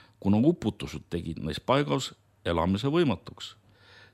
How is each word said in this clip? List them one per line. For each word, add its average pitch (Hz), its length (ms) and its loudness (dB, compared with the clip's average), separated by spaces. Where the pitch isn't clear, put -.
kuna 101 220 4
uputused - 680 0
tegid 85 340 -6
neis - 160 -4
paigas 139 540 -2
elamise 92 480 0
võimatuks. - 600 -2